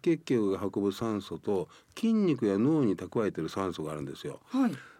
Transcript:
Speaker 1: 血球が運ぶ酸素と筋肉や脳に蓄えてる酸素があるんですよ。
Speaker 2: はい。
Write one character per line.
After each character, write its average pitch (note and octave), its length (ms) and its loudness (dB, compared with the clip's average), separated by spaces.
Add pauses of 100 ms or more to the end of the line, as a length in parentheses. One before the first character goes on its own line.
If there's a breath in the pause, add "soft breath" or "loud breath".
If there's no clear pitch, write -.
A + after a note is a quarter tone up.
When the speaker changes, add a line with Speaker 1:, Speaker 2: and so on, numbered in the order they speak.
Speaker 1:
血 D#3+ 180 2
球 A2+ 320 2
が F#2+ 120 0
運 G2 200 -2
ぶ G2+ 100 2
酸 A2 280 -4
素 F2 180 -10
と F#2+ 300 -2 (260 loud breath)
筋 A3+ 200 2
肉 E3+ 320 2
や G2 120 4
脳 C#3+ 260 4
に F#2+ 120 2
蓄 F#2+ 300 -2
え F2+ 60 0
て E2+ 100 -6
る D#2+ 80 -6
酸 F#2+ 240 -2
素 D#2 100 -8
が D2+ 80 -6
あ - 40 -6
る D2+ 40 -6
ん C#2+ 60 -6
で C#2+ 100 -10
す - 100 -12
よ。 - 200 -10
Speaker 2:
は B3+ 200 2
い。 F#3 60 0 (280 loud breath)